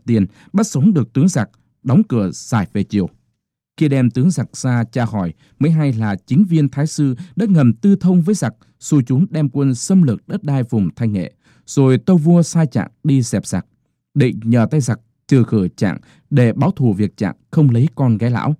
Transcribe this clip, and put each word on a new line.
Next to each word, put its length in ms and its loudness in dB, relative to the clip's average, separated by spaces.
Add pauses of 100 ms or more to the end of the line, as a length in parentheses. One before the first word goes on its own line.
tiền, 200 2 (260)
bắt 140 0
sống 280 2
được 180 -2
tướng 160 2
giặc, 220 -2 (320)
đóng 260 2
cửa 240 -2
giải 400 -4
về 100 -2
chiều. 260 -2 (680)
Khi 120 0
đem 220 0
tướng 200 0
giặc 260 -6
ra 280 -2
tra 200 -4
hỏi, 300 -4 (240)
mới 120 2
hay 220 0
là 240 -4 (100)
chính 180 2
viên 240 2
thái 180 -4
sư 300 -2 (200)
đã 120 -2
ngầm 240 4
tư 240 2
thông 260 2
với 120 0
giặc, 200 -4 (260)
xui 260 0
chúng 240 0
đem 180 -2
quân 260 -2
xâm 280 2
lược 260 -2
đất 160 -8
đai 180 -2
vùng 340 -2
Thanh 160 -2
Nghệ, 200 -6 (340)
rồi 320 2
tâu 180 2
vua 260 4
sai 240 -2
Trạng 240 -4 (140)
đi 180 2
dẹp 240 -4
giặc, 200 -6 (480)
định 300 0
nhờ 260 2
tay 100 0
giặc 200 -4 (280)
trừ 160 4
khử 240 0
Trạng 300 -6 (320)
để 220 2
báo 180 0
thù 220 0
việc 240 -4
Trạng 200 -6 (140)
không 200 4
lấy 240 2
con 240 0
gái 120 -2
lão. 300 -2